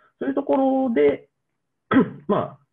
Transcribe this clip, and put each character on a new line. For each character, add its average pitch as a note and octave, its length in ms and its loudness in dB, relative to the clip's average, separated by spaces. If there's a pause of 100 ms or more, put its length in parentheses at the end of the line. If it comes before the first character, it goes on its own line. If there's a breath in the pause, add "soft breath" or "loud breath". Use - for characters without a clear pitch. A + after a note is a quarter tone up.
(200 soft breath)
そ B3 60 -6
う C4+ 40 -2
い - 20 -4
う C4+ 40 -6
と C#4 80 -4
こ C4+ 460 0
ろ A3+ 40 -2
で、 C4+ 360 0 (600)
<clears throat> - 380 0
ま G3 100 0
あ、 - 220 -6 (140)